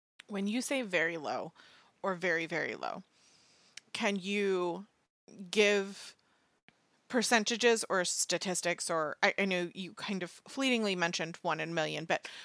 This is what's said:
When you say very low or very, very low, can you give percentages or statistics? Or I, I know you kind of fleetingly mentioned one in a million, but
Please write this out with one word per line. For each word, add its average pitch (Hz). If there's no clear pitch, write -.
When 196
you 226
say 269
very 170
low 123
or 190
very, 165
very 151
low, 64
can 208
you 190
give 202
percentages 226
or 180
statistics? -
Or 156
I, 202
I 196
know 180
you 180
kind 190
of 170
fleetingly 233
mentioned 170
one 160
in 160
a -
million, 156
but -